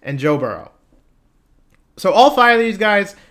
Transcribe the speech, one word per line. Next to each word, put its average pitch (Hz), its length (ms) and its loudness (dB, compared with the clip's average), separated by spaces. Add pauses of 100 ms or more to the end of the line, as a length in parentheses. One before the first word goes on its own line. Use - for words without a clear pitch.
and 139 160 -10
Joe 147 180 -2
Burrow. 110 340 -8 (1300)
So 190 120 -2
all 254 240 4
five 240 240 2
of 233 60 0
these 220 140 -4
guys, 202 360 -2 (160)